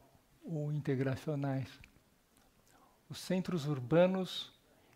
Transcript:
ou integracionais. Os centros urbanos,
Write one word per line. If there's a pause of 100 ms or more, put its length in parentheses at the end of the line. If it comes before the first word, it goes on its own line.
(440)
ou
integracionais. (1400)
Os
centros
urbanos, (440)